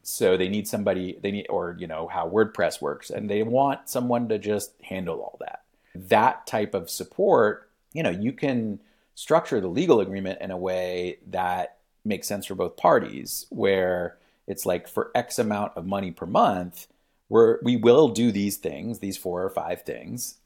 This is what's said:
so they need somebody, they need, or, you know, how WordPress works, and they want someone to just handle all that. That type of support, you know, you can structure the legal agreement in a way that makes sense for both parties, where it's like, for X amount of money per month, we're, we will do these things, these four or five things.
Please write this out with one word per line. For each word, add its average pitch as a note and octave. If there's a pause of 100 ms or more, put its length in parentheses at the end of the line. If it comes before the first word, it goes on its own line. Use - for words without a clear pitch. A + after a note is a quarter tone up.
so F#2
they F#2
need G2+
somebody, F#2+
they G2+
need, G2+
or, F2
you F2
know, E2
how E2+
WordPress G2+
works, D2
and G#2+
they G#2
want C3+
someone B2
to G#2+
just G#2 (100)
handle F2
all -
that. - (300)
That G#2+
type G#2
of F#2
support, B2 (220)
you D#3+
know, C3
you G2+
can A#2 (340)
structure D3+
the F#2+
legal B2+
agreement F#2+
in F#2+
a F#2
way F2+
that F#2 (260)
makes G2+
sense G2+
for F#2+
both F2+
parties, F#2
where F#2 (300)
it's -
like, F2+
for -
X -
amount G#2+
of F2
money F#2+
per -
month, G2 (420)
we're, A2+
we A#2+
will A#2+
do A2+
these G2+
things, F2+
these G2
four F2+
or F#2+
five E2+
things. -